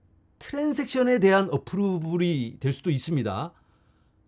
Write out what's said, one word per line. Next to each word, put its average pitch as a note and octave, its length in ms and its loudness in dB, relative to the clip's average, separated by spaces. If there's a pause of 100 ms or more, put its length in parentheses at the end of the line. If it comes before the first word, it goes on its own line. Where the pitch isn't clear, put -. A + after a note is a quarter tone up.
(400)
트랜잭션에 B3+ 800 0
대한 F#3+ 320 6
어프로블이 E3+ 1080 -2
될 C3+ 140 -2
수도 F3+ 160 -4
있습니다. C3+ 640 -2 (760)